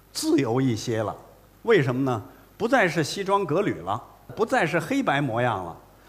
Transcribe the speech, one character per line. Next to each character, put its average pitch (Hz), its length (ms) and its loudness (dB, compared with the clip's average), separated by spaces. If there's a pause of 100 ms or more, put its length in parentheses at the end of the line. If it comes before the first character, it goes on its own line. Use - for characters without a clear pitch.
(120)
自 - 260 0
由 131 240 2
一 127 140 2
些 110 260 -2
了。 101 140 -4 (480)
为 208 180 6
什 123 140 0
么 135 80 0
呢？ 123 180 0 (340)
不 220 120 -2
再 233 200 4
是 160 160 0
西 - 200 -4
装 202 220 0
革 156 160 0
履 147 140 0
了， 92 280 -4 (320)
不 214 100 0
再 233 200 2
是 160 140 0
黑 262 220 -2
白 143 200 2
模 120 200 0
样 107 220 0
了， 85 120 -10 (340)